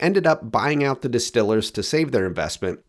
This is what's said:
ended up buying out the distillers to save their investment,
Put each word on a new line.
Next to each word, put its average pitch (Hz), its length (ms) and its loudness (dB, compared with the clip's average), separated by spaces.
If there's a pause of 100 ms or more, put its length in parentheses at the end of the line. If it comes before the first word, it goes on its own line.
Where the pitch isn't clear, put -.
ended 180 260 2
up 127 240 0
buying 143 320 2
out 139 200 0
the 135 80 -2
distillers 110 600 2
to 104 100 -6
save 151 300 0
their 101 120 2
investment, 87 640 -4